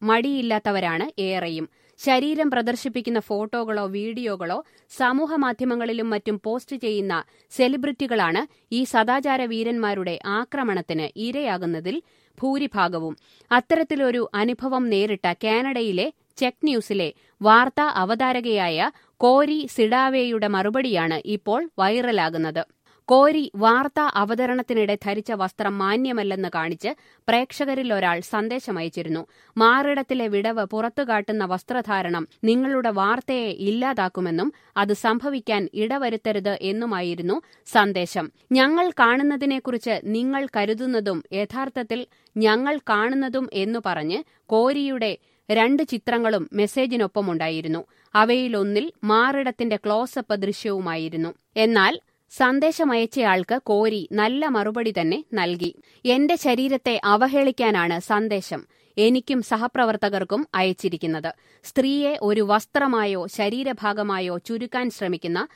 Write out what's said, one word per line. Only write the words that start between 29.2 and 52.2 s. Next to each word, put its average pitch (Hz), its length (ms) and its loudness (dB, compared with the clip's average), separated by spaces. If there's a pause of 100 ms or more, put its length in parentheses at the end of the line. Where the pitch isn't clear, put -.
"മാറിടത്തിലെ 262 720 4
വിടവ് 208 360 0
പുറത്തുകാട്ടുന്ന 220 800 -2
വസ്ത്രധാരണം 185 800 -2 (200)
നിങ്ങളുടെ 254 460 2
വാർത്തയെ 220 720 0
ഇല്ലാതാക്കുമെന്നും 196 880 0 (280)
അത് 202 160 0
സംഭവിക്കാൻ 226 840 -2
ഇടവരുത്തരുത്" 220 840 -2
എന്നുമായിരുന്നു 185 760 -2 (320)
സന്ദേശം. 185 580 2 (260)
"ഞങ്ങൾ 311 420 4
കാണുന്നതിനെക്കുറിച്ച് 262 1120 0
നിങ്ങൾ 254 420 -2
കരുതുന്നതും 214 760 -2 (120)
യഥാർത്ഥത്തിൽ 240 720 -6 (340)
ഞങ്ങൾ 233 400 4 (120)
കാണുന്നതും" 254 640 0
എന്നു 214 320 -4
പറഞ്ഞ് 170 360 -2 (300)
കോരിയുടെ 247 640 0 (360)
രണ്ട് 240 340 4
ചിത്രങ്ങളും 226 720 0
മെസ്സേജിനൊപ്പമുണ്ടായിരുന്നു. 190 1300 -2 (320)
അവയിലൊന്നിൽ 226 720 2 (180)
മാറിടത്തിന്റെ 240 720 2
ക്ലോസപ്പ് 214 640 -2
ദൃശ്യവുമായിരുന്നു. 170 920 -4 (240)
എന്നാൽ 220 400 4 (360)